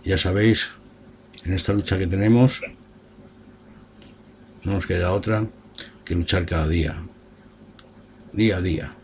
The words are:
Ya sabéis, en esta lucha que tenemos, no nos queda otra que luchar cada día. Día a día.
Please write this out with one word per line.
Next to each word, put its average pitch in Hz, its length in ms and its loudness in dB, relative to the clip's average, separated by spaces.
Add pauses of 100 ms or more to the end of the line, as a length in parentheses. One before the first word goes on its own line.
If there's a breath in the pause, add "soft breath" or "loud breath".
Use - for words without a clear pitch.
Ya 95 140 0
sabéis, 104 500 2 (720)
en 87 100 -2
esta 98 200 -2
lucha 98 240 0
que 95 80 0
tenemos, 110 560 4 (2000)
no 95 100 -4
nos 90 120 -2
queda 90 260 0
otra 107 360 -2 (580 loud breath)
que - 80 -6
luchar 87 320 0
cada 80 220 -2
día. 80 360 -2 (1300)
Día 104 260 2
a 90 40 -4
día. 92 420 -4